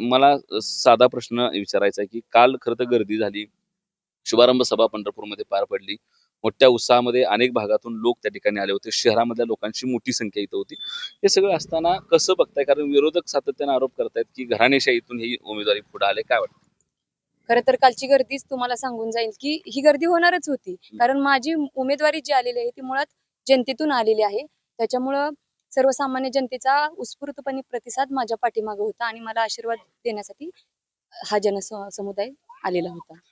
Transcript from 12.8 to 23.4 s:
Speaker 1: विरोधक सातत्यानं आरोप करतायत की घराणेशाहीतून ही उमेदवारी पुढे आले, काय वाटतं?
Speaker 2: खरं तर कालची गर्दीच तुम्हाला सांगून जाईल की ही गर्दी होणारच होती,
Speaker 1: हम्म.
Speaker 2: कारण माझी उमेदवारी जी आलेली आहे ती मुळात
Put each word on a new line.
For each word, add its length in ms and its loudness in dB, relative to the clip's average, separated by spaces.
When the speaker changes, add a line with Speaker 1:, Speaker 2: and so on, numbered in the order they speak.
Speaker 1:
विरोधक 460 0
सातत्यानं 440 -4
आरोप 260 -2
करतायत 260 -4
की 80 -10
घराणेशाहीतून 760 0
ही 260 -6
उमेदवारी 360 -2
पुढे 260 -6
आले, 160 -2
काय 160 0
वाटतं? 280 -8
Speaker 2:
खरं 180 4
तर 160 4
कालची 240 4
गर्दीच 440 2
तुम्हाला 260 -4
सांगून 340 -6
जाईल 200 -2
की 260 -4
ही 140 -6
गर्दी 260 4
होणारच 420 2
होती, 220 -6
Speaker 1:
हम्म. 280 -16
Speaker 2:
कारण 220 2
माझी 340 0
उमेदवारी 500 0
जी 80 -4
आलेली 260 0
आहे 120 -4
ती 100 -16
मुळात 260 -4